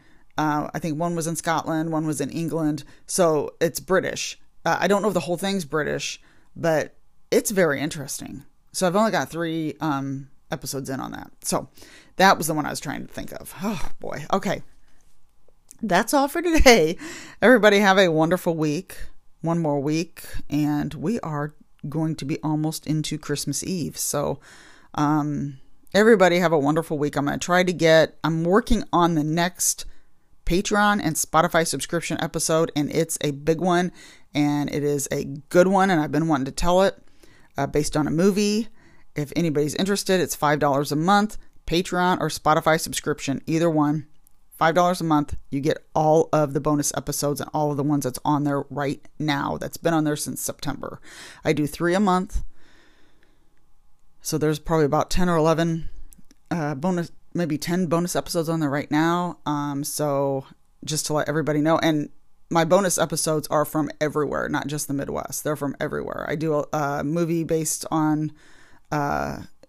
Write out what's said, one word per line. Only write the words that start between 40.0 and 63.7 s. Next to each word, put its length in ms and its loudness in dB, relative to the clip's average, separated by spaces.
it's 140 -2
five 240 2
dollars 320 2
a 40 0
month, 420 2
Patreon 540 0
or 80 -2
Spotify 500 2
subscription, 640 -4
either 240 2
one. 380 2
Five 200 2
dollars 260 2
a 20 -2
month, 320 2
you 100 -4
get 260 -2
all 360 4
of 220 2
the 80 0
bonus 340 0
episodes 460 -4
and 120 -10
all 180 0
of 60 -2
the 60 -2
ones 200 2
that's 200 -4
on 200 0
there 260 0
right 340 -4
now. 400 -2
That's 200 -8
been 180 0
on 80 2
there 120 0
since 260 -8
September. 600 -8
I 100 2
do 120 0
three 300 -2
a 40 2
month. 440 0
So 160 -4
there's 220 0
probably 260 2
about 240 0
ten 180 4
or 100 2
eleven, 520 2
uh, 260 -4
bonus, 360 -2
maybe 240 -2
ten 300 -2
bonus 280 0
episodes 320 -2
on 120 -2
there 100 0
right 200 -2
now. 560 0
Um, 380 -4
so 600 -2
just 220 -4
to 60 -4
let 140 0
everybody 320 0
know, 200 4
and 300 0
my 140 2
bonus 340 4
episodes 500 -2
are 180 0
from 240 -2